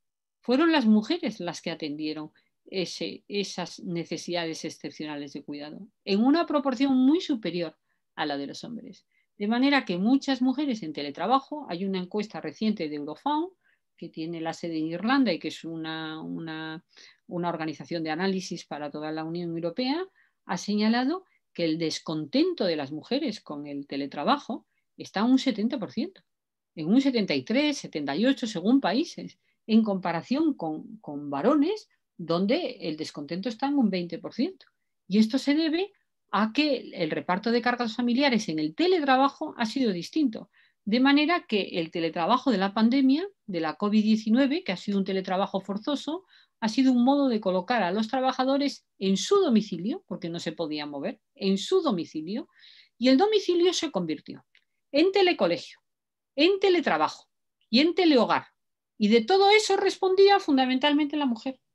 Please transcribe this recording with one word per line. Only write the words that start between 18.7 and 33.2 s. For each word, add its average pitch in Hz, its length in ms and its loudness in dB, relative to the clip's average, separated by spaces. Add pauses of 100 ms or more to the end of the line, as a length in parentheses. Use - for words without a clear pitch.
toda 151 200 -8
la 156 140 -6
Unión 170 260 -6
Europea, 254 560 -4 (400)
ha 190 100 -4
señalado 226 680 0 (280)
que 170 120 -4
el 160 140 0
descontento 165 840 -2
de 170 120 0
las 143 160 -6
mujeres 254 480 -4
con 147 260 -12
el 143 200 -10
teletrabajo 151 800 -4 (300)
está - 240 -6
en 226 60 2
un 262 120 6
setenta 254 400 -2
por 190 120 -8
ciento, - 320 -8 (540)
en 156 100 -6
un 233 140 6
setenta 233 340 0
y 135 80 0
tres, 285 360 0
setenta 143 360 -6
y 202 120 0
ocho, 269 200 0
según 220 340 2
países, 208 580 -4 (280)
en 220 160 6
comparación 196 720 0
con, - 440 -8
con 147 300 -10
varones, 277 600 2 (280)
donde 190 640 0
el 156 160 -4
descontento 160 520 -8